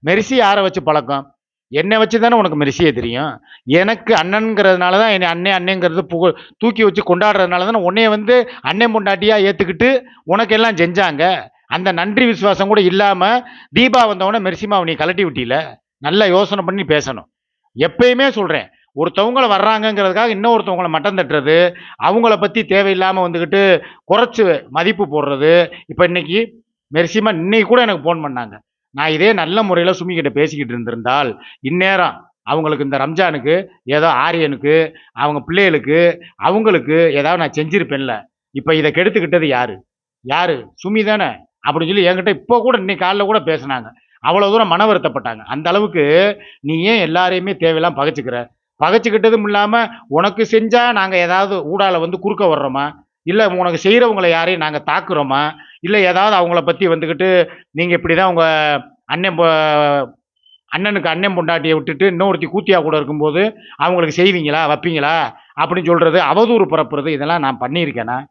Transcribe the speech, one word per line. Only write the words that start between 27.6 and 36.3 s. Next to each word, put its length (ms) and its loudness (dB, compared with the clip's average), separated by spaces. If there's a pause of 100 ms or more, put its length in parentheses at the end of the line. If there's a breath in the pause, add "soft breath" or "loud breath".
கூட 140 4
எனக்கு 340 0
ஃபோன் 100 -8
பண்ணாங்க. 340 -10 (340)
நான் 160 -2
இதே 240 2
நல்ல 300 0
முறையில 340 0
சுமி 160 -6
கிட்ட 160 -2
பேசிக்கிட்டு 440 -2
இருந்திருந்தால், 680 -4 (160 loud breath)
இந்நேரம் 720 -2 (100)
அவங்களுக்கு, 420 -2
இந்த 140 -4
ரம்ஜானுக்கு 680 -2 (180 soft breath)
ஏதோ 240 0
ஆரியனுக்கு, 840 0 (200 loud breath)
அவங்க 260 -2
பிள்ளைகளுக்கு, 800 0 (160 loud breath)